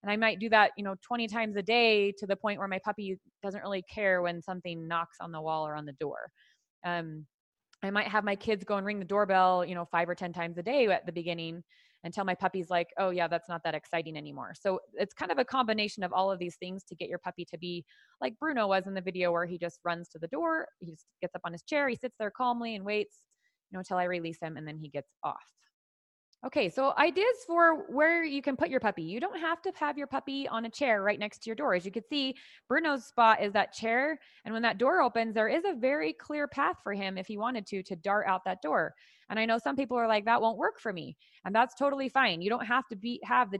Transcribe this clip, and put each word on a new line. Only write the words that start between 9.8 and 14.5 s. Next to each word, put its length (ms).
five 240
or 60
ten 180
times 240
a 40
day 260
at 180
the 80
beginning 500
until 220
my 100
puppy's 340
like, 280
"Oh 140
yeah, 180
that's 180
not 160
that 120
exciting 420
anymore." 420